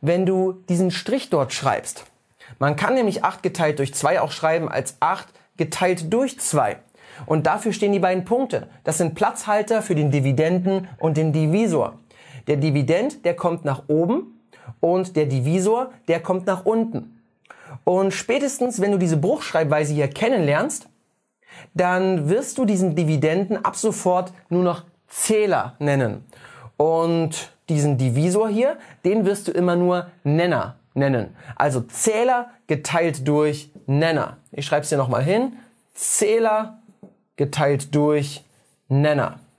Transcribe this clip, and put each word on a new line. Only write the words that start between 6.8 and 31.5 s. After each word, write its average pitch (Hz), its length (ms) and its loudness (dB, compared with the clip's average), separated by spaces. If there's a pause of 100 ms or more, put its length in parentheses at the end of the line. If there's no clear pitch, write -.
Und 156 200 0
dafür 202 260 0
stehen 202 200 0
die 196 80 2
beiden 185 240 0
Punkte. 240 440 -2 (140)
Das - 160 -2
sind 165 160 0
Platzhalter 214 680 0
für 202 120 -2
den 147 160 2
Dividenden 170 800 0 (100)
und 156 180 0
den 160 160 2
Divisor. 160 680 0 (480)
Der 147 100 2
Dividend, 156 680 0
der 170 120 0
kommt - 280 -4
nach 139 220 -4
oben 170 540 0 (400)
und 185 340 0
der 151 120 2
Divisor, 185 680 0 (160)
der 165 120 2
kommt 180 260 -2
nach 185 180 -2
unten. 226 580 -2 (640)
Und 190 280 2
spätestens, 247 680 -2
wenn 202 120 2
du 196 60 2
diese 170 180 2
Bruchschreibweise 151 760 0
hier 143 140 2
kennenlernst, 196 800 0 (840)
dann 180 560 2
wirst 233 300 -2
du 262 60 2
diesen 190 320 2
Dividenden 160 680 0
ab - 120 -4
sofort 180 560 0 (160)
nur 180 140 2
noch 175 200 0 (260)
Zähler 180 680 0
nennen. 135 460 -2 (520)
Und 165 760 0 (160)
diesen 147 300 2
Divisor 160 500 0
hier, 247 280 0 (280)
den 202 200 2
wirst 202 240 -2
du 170 40 -4
immer 180 240 2
nur 180 320 0 (160)
Nenner 151 520 0 (180)
nennen. 135 400 0 (220)